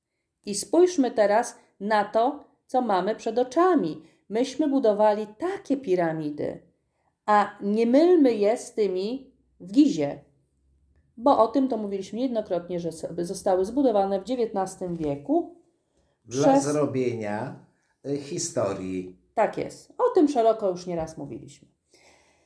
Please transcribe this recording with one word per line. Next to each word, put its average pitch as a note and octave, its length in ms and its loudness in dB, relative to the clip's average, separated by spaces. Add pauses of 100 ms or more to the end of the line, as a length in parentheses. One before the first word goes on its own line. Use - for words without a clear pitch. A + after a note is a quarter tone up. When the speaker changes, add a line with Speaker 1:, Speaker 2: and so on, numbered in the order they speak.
(460)
Speaker 1:
I G3+ 100 -6
spójrzmy D#4 560 2
teraz G#3 440 2 (240)
na G#3 260 0
to, A#3 380 0 (220)
co B3+ 160 0
mamy F#3 340 0
przed A3 240 -4
oczami. C4 640 2 (260)
Myśmy C4 380 -2
budowali G#3+ 600 2 (100)
takie F4 400 -4
piramidy, D#3+ 840 -2 (640)
a G#3 360 2
nie G#3+ 240 0
mylmy C#4+ 480 6
je G#3 240 2
z - 160 -14
tymi G3+ 580 -4 (280)
w F3 120 -16
Gizie, E3+ 480 2 (1000)
bo B3+ 200 4
o A3+ 80 6
tym C4 200 0
to A#3+ 100 -2
mówiliśmy G3+ 420 -8
niejednokrotnie, F#3+ 600 -4
że E3+ 120 -6
so-, - 160 -10 (180)
zostały F#3 400 0
zbudowane G3+ 560 0
w - 20 -18
dziewiętnastym F#3+ 720 -4
wieku E3 600 -2 (680)
Speaker 2:
Dla B2+ 180 -2
Speaker 1:
przez D3 200 6
Speaker 2:
zrobienia, B2 1000 -2 (420)
y, C#3+ 100 -4
historii. F#2+ 1040 -6 (140)
Speaker 1:
Tak G#3+ 240 0
jest. - 400 -12
O A#4+ 180 2
tym D#4+ 120 6
szeroko A3 420 2
już F3+ 180 -8
nieraz E3 300 -8
mówiliśmy. - 500 -16 (800)